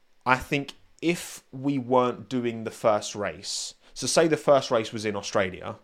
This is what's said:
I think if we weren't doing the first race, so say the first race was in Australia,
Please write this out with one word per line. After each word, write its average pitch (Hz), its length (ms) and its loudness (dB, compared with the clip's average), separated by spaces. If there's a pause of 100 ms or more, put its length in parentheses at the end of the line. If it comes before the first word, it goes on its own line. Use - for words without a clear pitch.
(240)
I 127 120 4
think 139 380 -2 (280)
if - 500 -4
we 135 280 -2
weren't 123 500 2
doing 120 340 -2
the 110 80 -6
first 104 440 0
race, 92 580 -8 (220)
so - 100 -6
say 165 220 4
the 151 100 2
first 139 320 4
race 113 240 0
was 110 100 -6
in 107 120 -2
Australia, 98 680 -2